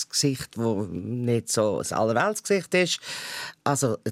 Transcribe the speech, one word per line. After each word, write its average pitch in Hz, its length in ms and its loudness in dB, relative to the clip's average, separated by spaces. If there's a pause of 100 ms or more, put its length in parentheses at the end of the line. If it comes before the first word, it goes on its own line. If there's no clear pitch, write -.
(100)
Gesicht, - 480 -2
wo 110 260 0
nicht 113 640 -2
so 104 300 2
ein - 180 -4
Allerweltsgesicht 165 760 2
ist. 180 260 2 (640)
Also, 131 340 2 (140)